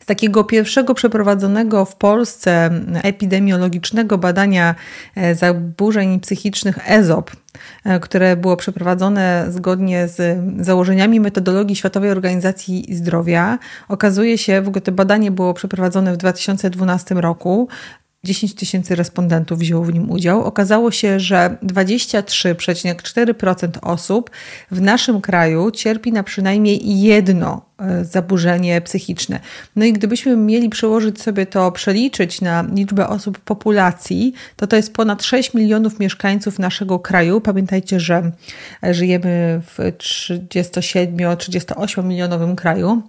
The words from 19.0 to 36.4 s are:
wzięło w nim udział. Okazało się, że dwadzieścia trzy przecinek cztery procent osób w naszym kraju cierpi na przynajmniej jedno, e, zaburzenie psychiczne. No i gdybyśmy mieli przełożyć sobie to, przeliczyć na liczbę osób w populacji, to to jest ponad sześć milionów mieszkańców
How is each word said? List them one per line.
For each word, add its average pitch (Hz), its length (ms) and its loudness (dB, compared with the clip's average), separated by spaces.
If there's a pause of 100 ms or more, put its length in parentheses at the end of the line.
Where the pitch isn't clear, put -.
wzięło 165 260 0
w 170 80 -2
nim 170 180 -2
udział. 175 340 0
Okazało 214 460 2
się, 196 300 0
że 180 420 2
dwadzieścia 196 600 0
trzy 180 320 -2
przecinek 175 480 -4
cztery 233 320 0
procent 185 480 -2
osób 185 480 -2 (400)
w 185 100 -4
naszym 214 400 2
kraju 170 500 2
cierpi 220 420 -2
na 208 100 0
przynajmniej 202 760 0
jedno, 196 680 4 (140)
e, 180 240 -4
zaburzenie 175 760 0
psychiczne. 180 600 -6 (360)
No 214 80 2
i 233 80 4
gdybyśmy 226 440 0
mieli 220 320 2
przełożyć 220 540 0
sobie 196 240 -2
to, 185 260 0
przeliczyć 202 680 -2
na 170 220 0 (120)
liczbę 196 340 0
osób 202 300 -6
w - 20 -20
populacji, 202 920 0 (240)
to 208 100 -4
to 220 100 2
jest 214 180 0
ponad 214 280 0
sześć 254 320 -2
milionów 214 440 2
mieszkańców 202 600 -2